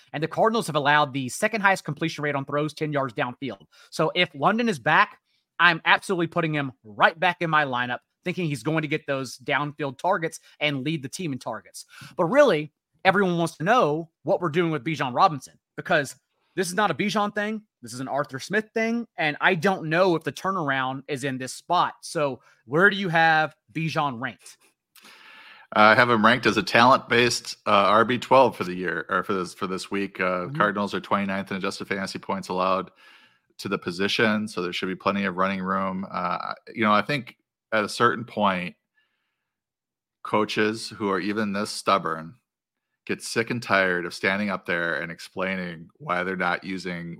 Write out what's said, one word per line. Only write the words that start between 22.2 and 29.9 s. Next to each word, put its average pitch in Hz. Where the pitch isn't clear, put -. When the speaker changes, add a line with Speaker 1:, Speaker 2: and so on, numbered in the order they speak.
Speaker 1:
where 165
do 196
you 196
have 160
Bijan 151
ranked? 120
Speaker 2:
Uh, 104
I 107
have 120
him 110
ranked 123
as 101
a 98
talent-based, 120
uh, 101
R 104
B 120
twelve 127
for 107
the 90
year, 85
or 92
for 107
this, 90
for 98
this 90
week. 98